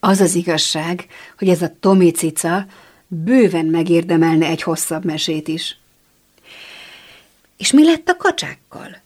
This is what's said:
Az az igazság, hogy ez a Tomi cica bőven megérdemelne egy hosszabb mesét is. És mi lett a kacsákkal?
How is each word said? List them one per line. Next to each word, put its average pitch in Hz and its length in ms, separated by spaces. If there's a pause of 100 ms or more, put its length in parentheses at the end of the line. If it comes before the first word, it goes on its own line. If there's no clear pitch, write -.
Az 196 200
az 175 140
igazság, 170 720 (320)
hogy 196 100
ez 175 140
a 165 180
Tomi 190 300
cica 170 560 (480)
bőven 175 520
megérdemelne 165 800
egy 156 160
hosszabb 160 420
mesét 156 440
is. 160 280 (1800)
És 190 160
mi 294 120
lett 320 240
a 359 80
kacsákkal? - 880